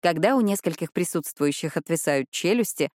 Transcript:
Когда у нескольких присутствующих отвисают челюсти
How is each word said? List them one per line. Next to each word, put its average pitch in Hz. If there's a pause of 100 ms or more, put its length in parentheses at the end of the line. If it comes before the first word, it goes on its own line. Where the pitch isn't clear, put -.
Когда 175
у 254
нескольких 196
присутствующих 156
отвисают 151
челюсти 196